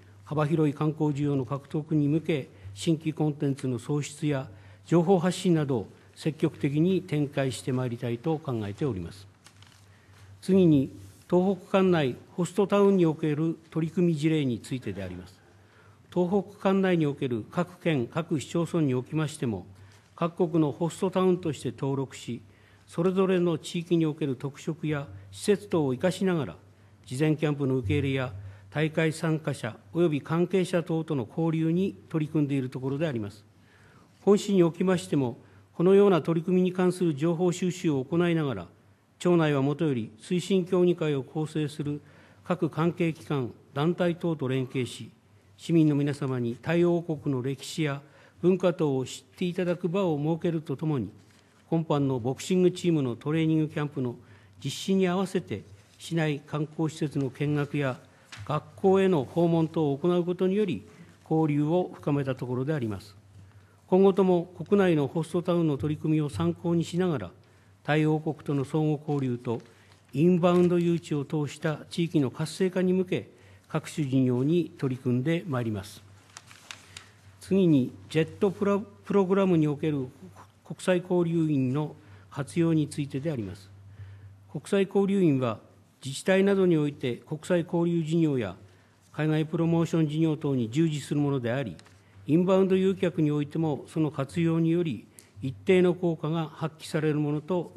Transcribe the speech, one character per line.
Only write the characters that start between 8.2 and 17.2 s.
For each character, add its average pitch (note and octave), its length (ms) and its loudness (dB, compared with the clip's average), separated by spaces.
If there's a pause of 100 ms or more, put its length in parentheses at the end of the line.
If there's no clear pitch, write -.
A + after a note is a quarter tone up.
考 A#2+ 300 -4
え G#2 60 -8
て D3+ 120 -6
お B2+ 80 -2
り F#2 60 -6
ま E2 120 -8
す。 - 160 -20 (1120)
次 F#3 260 4
に、 C#3+ 240 4 (380)
東 F#3 280 2
北 - 140 -20
管 F#3+ 200 4
内 D3 240 2 (200)
ホ F3 100 -2
ス - 80 -8
ト G3+ 140 0
タ G3+ 120 2
ウ G3+ 120 6
ン G3 60 4
に F3 80 4
お D#3 100 2
け D3+ 200 -2
る D#3+ 220 -2 (140)
取 D#3+ 160 -2
り D#3 60 -12
組 F3 140 2
み E3 80 2
事 D3+ 140 0
例 D#3 160 2
に A#2+ 140 -2
つ - 160 -8
い B2 60 -8
て G#2 120 -6
で F#2+ 100 -8
あ F#2 40 -8
り F2+ 80 -10
ま F2+ 120 -14
す。 - 120 -20 (720)
東 F3+ 340 0
北 - 120 -20
管 G3 220 2
内 F#3 160 4
に D#3 80 2
お C#3+ 100 -2
け C#3+ 120 -4